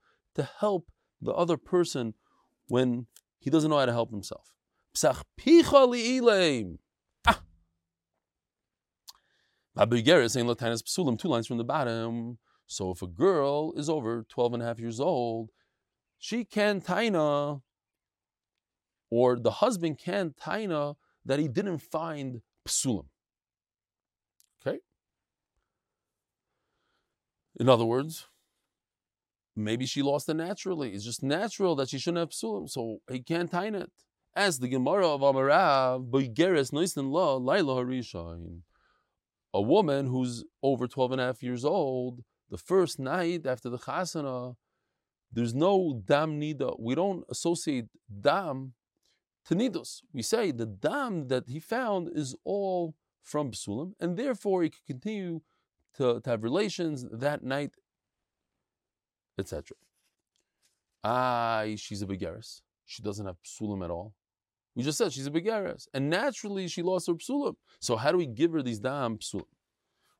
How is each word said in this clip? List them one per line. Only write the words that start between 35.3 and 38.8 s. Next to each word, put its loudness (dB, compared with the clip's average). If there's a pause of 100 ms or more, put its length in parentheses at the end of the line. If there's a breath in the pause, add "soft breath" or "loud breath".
Boigeres 2
Noisen -2
La, 2
Laila 2
Harishain. -8 (920)